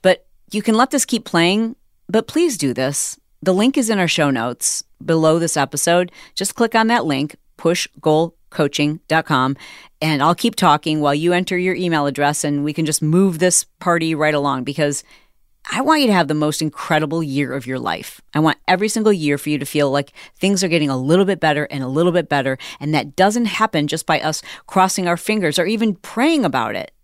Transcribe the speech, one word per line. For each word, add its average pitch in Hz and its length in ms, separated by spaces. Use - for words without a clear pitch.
but 185 240
you 208 100
can 220 140
let 254 160
this 277 120
keep - 220
playing, 196 500
but 220 200
please 302 320
do 131 160
this. 131 420
The 185 140
link 226 200
is 233 140
in 214 80
our 180 100
show 151 220
notes 120 540
below 160 360
this 165 180
episode. 170 540
Just - 180
click 226 220
on 226 120
that 226 180
link, 147 320
push - 300
goal 160 360
coaching 151 560
dot 156 180
com, 135 320
and 151 220
I'll 160 140
keep 233 180
talking 156 480
while 147 140
you 165 180
enter 180 240
your 180 160
email 160 320
address 143 380
and 143 200
we 151 80
can 165 140
just 151 160
move 165 380
this 180 240
party 165 340
right 151 220
along 139 280
because 147 400
I 226 120
want 302 180
you 269 80
to 208 60
have 165 160
the 156 40
most 151 280
incredible 156 600
year 139 300
of 131 160
your 131 100
life. - 440
I 151 60
want 156 180
every 185 180
single 214 240
year 151 260
for 151 120
you 147 80
to 139 80
feel 143 260
like 143 220
things 190 240
are 180 60
getting 156 200
a 135 60
little 160 300
bit 196 160
better 151 240
and 139 180
a 127 60
little 165 240
bit 165 160
better. 135 280
And 151 140
that 139 240
doesn't 214 300
happen 180 400
just 160 180
by 160 160
us 156 200
crossing 185 440
our 170 80
fingers 185 420
or 165 60
even 214 300
praying 277 500
about 113 320
it. - 140